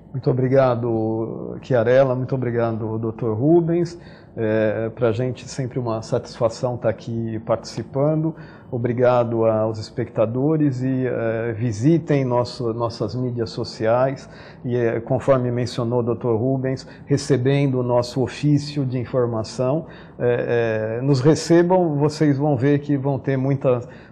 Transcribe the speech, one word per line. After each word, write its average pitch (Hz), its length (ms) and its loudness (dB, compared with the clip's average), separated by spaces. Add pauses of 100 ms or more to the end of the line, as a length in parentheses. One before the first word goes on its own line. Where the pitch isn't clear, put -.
(140)
Muito 139 160 -2
obrigado, 120 1300 0
Chiarella. 127 500 4
Muito 127 220 -2
obrigado, 117 640 -2
doutor 113 360 -4
Rubens. 170 640 2 (380)
É, 110 520 0
pra 113 220 0
gente 123 360 -4
sempre 131 320 -6
uma 113 240 -4
satisfação 120 720 -2
tá 120 100 -2
aqui 113 520 -4
participando. 147 960 -2 (340)
Obrigado 120 760 2
aos 110 340 2
espectadores 127 1040 0
e, 131 240 0
é, 113 460 -2
visitem 135 720 2
nosso, 120 520 -2
nossas 117 400 -4
mídias 120 340 -4
sociais. 123 800 -2 (340)
E, 120 120 -2
é, 117 240 0
conforme 127 520 2
mencionou 120 500 -2
o - 20 -2
doutor 117 360 0
Rubens, 131 480 -2 (200)
recebendo 139 720 2
o 123 40 0
nosso 123 380 0
ofício 147 640 0
de 127 140 -2
informação, 127 880 -2 (320)
é, 117 800 0
é, - 20 -4
nos 135 200 2
recebam, 170 760 4
vocês 147 400 2
vão 147 180 2
ver 143 240 2
que 147 160 0
vão 135 220 -2
ter 135 180 -2
muitas, 131 540 0 (220)